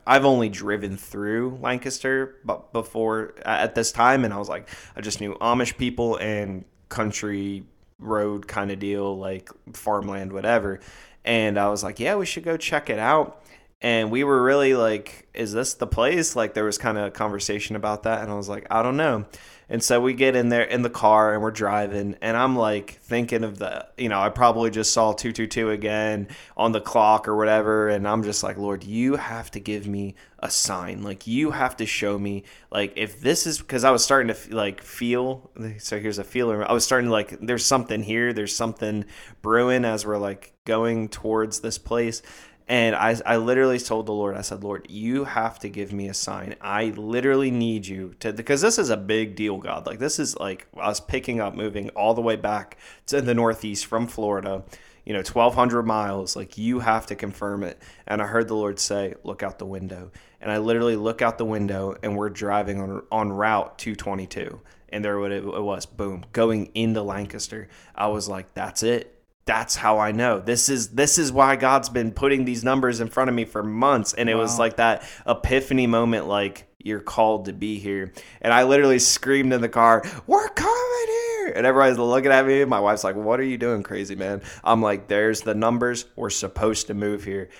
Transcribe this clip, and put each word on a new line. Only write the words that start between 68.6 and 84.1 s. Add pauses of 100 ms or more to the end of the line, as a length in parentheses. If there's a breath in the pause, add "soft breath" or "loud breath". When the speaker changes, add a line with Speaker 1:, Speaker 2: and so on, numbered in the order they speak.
Speaker 1:
it. (280)
That's
how
I
know.
This
is,
this
is
why
God's
been
putting
these
numbers
in
front
of
me
for
months."
And
it
was
Speaker 2:
Wow.
Speaker 1:
like
that (220 loud breath)
epiphany
moment,
like, (100)
"You're
called
to
be
here." (300 loud breath)
And
I
literally
screamed
in
the
car, (240 loud breath)
"We're
coming
here."
And
everybody's
looking
at
me.
My
wife's
like,
"What
are
you
doing,
crazy